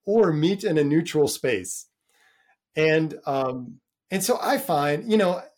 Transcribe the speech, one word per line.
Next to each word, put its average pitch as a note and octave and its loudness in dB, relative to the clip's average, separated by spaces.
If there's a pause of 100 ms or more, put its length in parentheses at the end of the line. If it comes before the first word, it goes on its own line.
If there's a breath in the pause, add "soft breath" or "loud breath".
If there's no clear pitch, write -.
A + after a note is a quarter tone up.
or G3+ 2
meet E3+ 0
in E3+ 0
a D3 4
neutral D3+ 2
space." A2+ -4 (920 soft breath)
And, D#3 2 (100)
um, C3 -4 (300)
and F#3+ -2
so A#3 0
I C4 0
find, D3 -2
you A3 4
know, F3+ 0 (160)